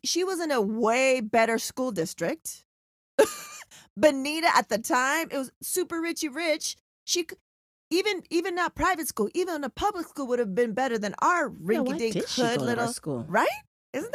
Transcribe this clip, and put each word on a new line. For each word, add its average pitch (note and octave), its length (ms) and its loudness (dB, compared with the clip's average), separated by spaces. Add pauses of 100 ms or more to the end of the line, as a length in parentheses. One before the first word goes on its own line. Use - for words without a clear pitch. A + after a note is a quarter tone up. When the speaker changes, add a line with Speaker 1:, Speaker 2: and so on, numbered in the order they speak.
Speaker 1:
she F4 180 0
was F#4 160 -2
in D#4+ 120 -2
a B3 100 2
way A#3+ 580 2
better A3+ 380 2
school B3+ 340 -4
district. F3 720 -6 (560)
<laughs> - 800 -2
Bonita D4+ 580 4
at B3 140 4
the G#3 80 0
time, C4 540 0
it C#4+ 60 -4
was C4 140 -4 (100)
super E4+ 400 -4
richy E4 320 -4
rich. D#4+ 440 -2 (280)
She F4 240 -2
c-, - 60 -16 (540)
even, F#4+ 400 0
even F4 260 -2
not E4+ 180 -2
private D#4+ 360 0
school, - 240 -2
even E4 320 -2
a A#3 40 -6
public F#4+ 380 -2
school C4+ 200 -6
would B3 120 0
have G3 160 -2
been A#3+ 180 2
better B3 240 0
than G3+ 240 -4
our E4 280 2
Speaker 2:
Yeah, F3+ 320 0
why - 20 0 (140)
Speaker 1:
rinky-dink A3+ 160 0
Speaker 2:
did - 160 -2
she B3+ 120 -2
Speaker 1:
hood A#3 180 4
Speaker 2:
go - 40 -2
to A#3+ 80 0
our A#3+ 60 0
Speaker 1:
little A#3+ 160 0
Speaker 2:
school? C#3 340 -6
Speaker 1:
Right? G#3+ 220 4 (420)
Isn't G#4+ 240 -6